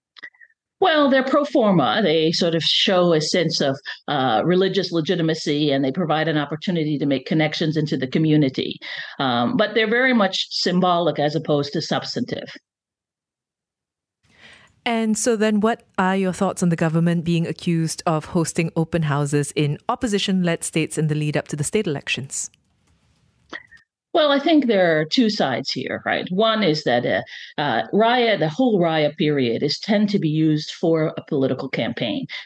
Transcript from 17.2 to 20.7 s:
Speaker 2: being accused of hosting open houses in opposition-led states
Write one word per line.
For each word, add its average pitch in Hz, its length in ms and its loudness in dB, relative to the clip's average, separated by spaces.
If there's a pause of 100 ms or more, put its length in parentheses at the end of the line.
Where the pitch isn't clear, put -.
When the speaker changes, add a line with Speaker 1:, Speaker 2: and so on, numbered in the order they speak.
Speaker 2:
being 170 200 0
accused 165 600 -2
of 156 200 0
hosting 165 520 -2
open 165 260 0
houses 147 540 0
in 147 200 0 (120)
opposition-led 190 760 0
states - 340 -4